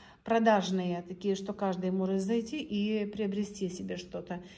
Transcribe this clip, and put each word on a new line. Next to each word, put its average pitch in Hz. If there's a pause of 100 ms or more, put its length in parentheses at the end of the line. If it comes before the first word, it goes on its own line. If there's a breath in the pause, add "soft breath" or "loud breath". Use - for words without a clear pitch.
(240 loud breath)
продажные, 185
такие, 185
что 196
каждый 185
может 190
зайти 226
и 208
приобрести 202
себе 185
что-то 180 (160 loud breath)